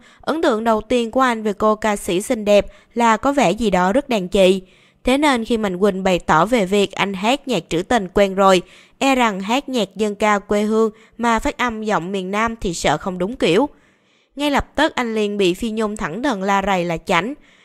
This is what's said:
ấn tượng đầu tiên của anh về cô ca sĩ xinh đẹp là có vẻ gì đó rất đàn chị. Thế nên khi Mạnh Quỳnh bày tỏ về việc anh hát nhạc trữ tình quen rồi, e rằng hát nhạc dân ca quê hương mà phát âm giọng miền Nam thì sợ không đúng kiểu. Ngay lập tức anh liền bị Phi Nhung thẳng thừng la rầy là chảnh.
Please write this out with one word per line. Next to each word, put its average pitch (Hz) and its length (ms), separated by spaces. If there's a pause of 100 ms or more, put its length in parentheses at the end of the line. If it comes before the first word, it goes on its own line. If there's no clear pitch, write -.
(200)
ấn 320 220
tượng 226 220
đầu 220 160
tiên 233 300
của 247 100
anh 240 220
về 214 100
cô 214 240
ca 208 200
sĩ 196 260
xinh 220 220
đẹp 202 220 (280)
là 233 220
có 269 160
vẻ 254 180
gì 220 200
đó 180 220
rất 277 160
đàn 196 200
chị. 190 340 (420)
Thế 254 140
nên 269 260
khi 233 120
Mạnh 202 220
Quỳnh 190 240
bày 185 160
tỏ 165 280
về 220 200
việc 196 260
anh 196 220
hát 220 340
nhạc 208 200
trữ 170 140
tình 202 320
quen 196 200
rồi, 190 280 (360)
e 269 160
rằng 226 260
hát 226 280
nhạc 233 280
dân 208 180
ca 208 240
quê 208 240
hương 220 280 (280)
mà 226 200
phát 262 200
âm 226 240
giọng 190 300
miền 190 180
Nam 226 300
thì 175 140
sợ 156 220
không 185 220
đúng 185 180
kiểu. 226 320 (680)
Ngay 285 140
lập 254 240
tức 294 200
anh 233 200
liền 208 220
bị 185 180
Phi 233 160
Nhung 214 260
thẳng 190 260
thừng 240 200
la 196 240
rầy 190 180
là 170 120
chảnh. 185 380 (300)